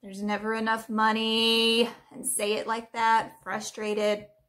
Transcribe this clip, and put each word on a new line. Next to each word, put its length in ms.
There's 200
never 320
enough 340
money. 1000
And 140
say 280
it 120
like 260
that, 500
frustrated. 840